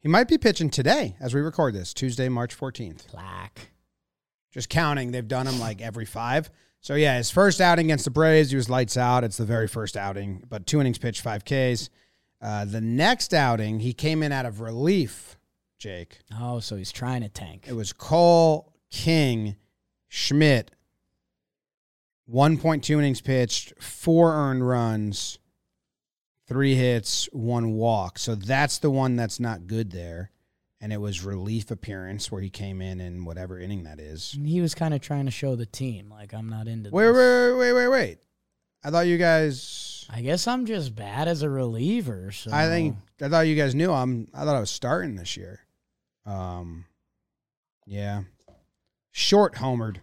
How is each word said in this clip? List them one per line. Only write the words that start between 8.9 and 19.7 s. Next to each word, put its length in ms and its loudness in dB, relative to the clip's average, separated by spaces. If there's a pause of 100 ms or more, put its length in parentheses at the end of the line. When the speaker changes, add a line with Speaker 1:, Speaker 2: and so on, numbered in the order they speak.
Speaker 1:
out. 260 4
It's 140 -4
the 80 -2
very 200 0
first 300 -8
outing, 500 -8
but 200 -10
two 120 2
innings 200 2
pitched, 240 -6
five 240 -4
Ks. 420 0 (540)
Uh, 240 -4
the 160 -6
next 500 2
outing, 480 0
he 140 -4
came 280 -2
in 80 -2
out 140 -4
of 160 -10
relief, 760 -2 (400)
Jake. 400 -12 (200)
Speaker 2:
Oh, 220 -6
so 160 -8
he's 160 -8
trying 300 -4
to 80 -8
tank. 360 -16
Speaker 1:
It 60 -10
was 220 -6
Cole 800 4 (160)
King 680 2 (520)